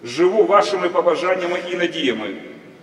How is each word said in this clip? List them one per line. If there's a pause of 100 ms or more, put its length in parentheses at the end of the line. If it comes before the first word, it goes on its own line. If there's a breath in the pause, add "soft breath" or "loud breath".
живу
вашими
побажаннями (120)
і
надіями. (500)